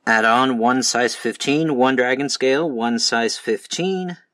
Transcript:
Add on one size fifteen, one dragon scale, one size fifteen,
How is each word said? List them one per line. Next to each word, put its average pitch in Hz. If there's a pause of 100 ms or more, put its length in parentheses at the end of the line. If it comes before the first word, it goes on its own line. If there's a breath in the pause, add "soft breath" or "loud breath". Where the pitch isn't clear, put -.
Add 110
on 123
one 123
size 120
fifteen, 143
one 127
dragon 131
scale, 143
one 117
size 113
fifteen, 175 (180)